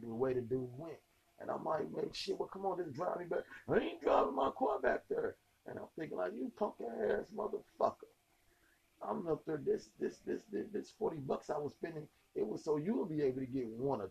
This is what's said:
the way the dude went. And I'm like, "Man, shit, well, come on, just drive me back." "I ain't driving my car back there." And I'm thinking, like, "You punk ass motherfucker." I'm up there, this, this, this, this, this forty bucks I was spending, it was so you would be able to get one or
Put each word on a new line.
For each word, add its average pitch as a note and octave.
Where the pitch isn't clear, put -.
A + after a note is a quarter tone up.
the A#2
way B2+
the B2+
dude B2
went. D#3+
And -
I'm -
like, D#3+
"Man, -
shit, F#3+
well, F3+
come F#3+
on, F3+
just E3+
drive F3
me F3
back." F3
"I E3
ain't D#4
driving -
my -
car -
back -
there." -
And -
I'm -
thinking, D#3
like, -
"You B3+
punk -
ass -
motherfucker." -
I'm G#3
up D#3+
there, D#3
this, -
this, -
this, -
this, G3+
this -
forty E3+
bucks C3+
I D3+
was D3
spending, D#3
it -
was -
so D3+
you D#3+
would C4
be D3+
able C3
to C3
get B2
one A#2+
or G2